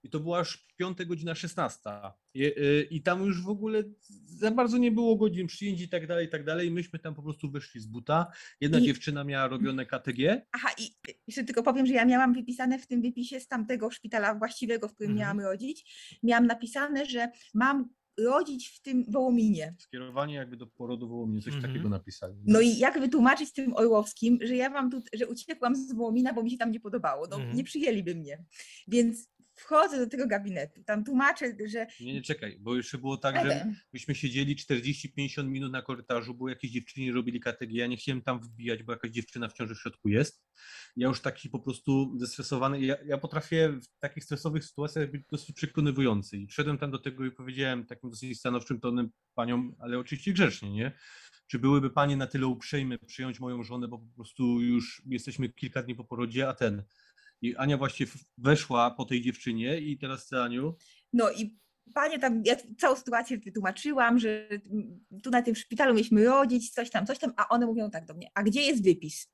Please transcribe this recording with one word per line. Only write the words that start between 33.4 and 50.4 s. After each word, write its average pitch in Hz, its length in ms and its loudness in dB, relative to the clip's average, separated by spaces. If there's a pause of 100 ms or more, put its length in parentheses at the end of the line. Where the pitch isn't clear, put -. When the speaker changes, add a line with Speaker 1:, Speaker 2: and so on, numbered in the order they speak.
Speaker 2:
Adam. 208 140 -4 (180)
Speaker 1:
myśmy 131 220 -6
siedzieli 139 420 -2
czterdzieści, 139 560 -4
pięćdziesiąt 139 380 -6
minut 135 220 -6
na 131 100 -6
korytarzu, 120 520 -4
bo 127 140 -6
jakieś 127 220 -8
dziewczynie 123 420 -6
robili 120 280 -2
K 120 120 -4
T 117 140 -10
G, 113 140 -4
ja 120 60 0
nie 123 100 -4
chciałem 131 260 -4
tam 127 180 -4
wbijać, 117 420 -6
bo 117 100 -8
jakaś 117 180 -8
dziewczyna 117 380 -8
w - 40 -12
ciąży 110 220 -8
w - 60 -14
środku - 280 -4
jest. 117 340 4 (540)
Ja 123 120 2
już 131 120 0
taki 127 300 -6
po 127 80 -6
prostu 135 600 0
zestresowany, 131 640 -2
ja, 135 160 2 (100)
ja 139 120 0
potrafię 160 500 2
w 135 180 -4 (120)
takich 143 260 -8
stresowych 151 400 -4
sytuacjach 147 460 -4
być 143 200 -10
dosyć - 260 -10
przekonywujący 131 840 0
i 101 80 -10
wszedłem 147 320 -2
tam 143 120 -4
do 131 80 -6
tego 131 280 -6
i 127 40 -4
powiedziałem 127 560 -4
takim 123 240 -12
dosyć 117 280 -10
stanowczym 123 420 -2
tonem 120 300 0 (240)
paniom, 123 440 -2
ale 120 200 -6
oczywiście 143 340 -4
grzecznie, 131 400 2